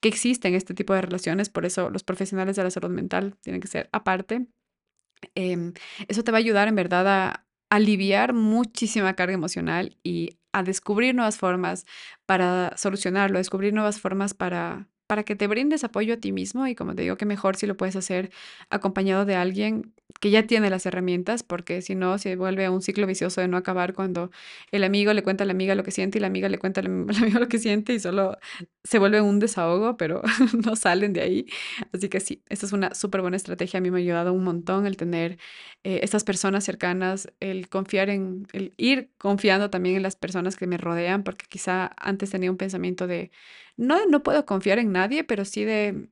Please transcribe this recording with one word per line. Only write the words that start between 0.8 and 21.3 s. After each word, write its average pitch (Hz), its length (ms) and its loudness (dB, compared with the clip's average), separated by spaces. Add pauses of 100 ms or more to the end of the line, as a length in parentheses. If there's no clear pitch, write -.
de 185 80 2
relaciones, 180 460 -2
por 170 180 -4
eso 180 240 -2
los 190 140 -6
profesionales 190 520 -2
de 196 80 0
la 185 60 0
salud 175 200 -4
mental 185 520 -2
tienen 180 180 -6
que 190 80 -10
ser - 240 -6
aparte. 214 540 -2 (880)
Em, 175 380 -2 (360)
eso 220 160 0
te 233 80 2
va 220 60 6
a - 20 6
ayudar 214 280 4
en 220 60 4
verdad 185 340 2
a 196 380 2 (240)
aliviar 208 600 4
muchísima 220 840 2
carga 185 200 0
emocional 170 680 -2
y 170 360 -4 (140)
a 196 100 0
descubrir 208 520 2
nuevas 226 220 2
formas 180 500 -2 (400)
para 180 500 2
solucionarlo, 196 600 0
a - 20 2
descubrir 196 340 0
nuevas 214 260 0
formas 196 340 -2
para, 175 540 -4 (180)
para 214 180 -2
que 208 120 -4
te 208 100 0
brindes 269 380 2
apoyo 220 300 0
a - 40 -6
ti 208 140 -4
mismo 196 340 -2
y, 240 80 -2
como 185 200 -6
te 185 80 -4
digo, 180 140 -2
qué 208 100 -4
mejor 202 300 0
si 208 100 -4
lo 196 100 -2
puedes 190 200 -2
hacer 185 340 -4 (400)
acompañado 190 540 0
de 202 120 0
alguien 208 580 -2 (260)
que 208 100 2
ya 220 160 6
tiene 220 240 4
las 185 160 -2
herramientas, 180 560 0